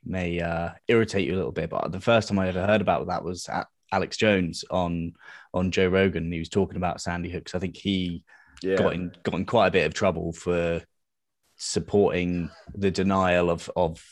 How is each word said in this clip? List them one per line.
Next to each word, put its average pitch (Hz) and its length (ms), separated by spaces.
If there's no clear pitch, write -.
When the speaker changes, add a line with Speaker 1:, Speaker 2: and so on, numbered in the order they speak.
Speaker 1:
may, 87 340
uh, 85 320
irritate 101 400
you 80 60
a 95 40
little 76 140
bit, - 180
but - 220
the 95 100
first 117 260
time 101 100
I 95 120
ever 92 180
heard 104 140
about 87 260
that 87 160
was 87 240
at - 180
Alex 95 260
Jones 92 520
on, 85 440
on 92 180
Joe 95 160
Rogan. 92 380
And 85 80
he 82 60
was 80 100
talking 92 280
about 87 240
Sandy 87 300
Hook, 82 140
'cause - 100
I 90 40
think 87 160
he 90 480
Speaker 2:
Yeah. 92 140
Speaker 1:
got 95 180
in, 90 180
got - 120
in 95 100
quite 107 220
a 90 40
bit 87 140
of 80 80
trouble 85 400
for 85 480
supporting 90 920
the 98 160
denial 92 580
of, 82 260
of 82 360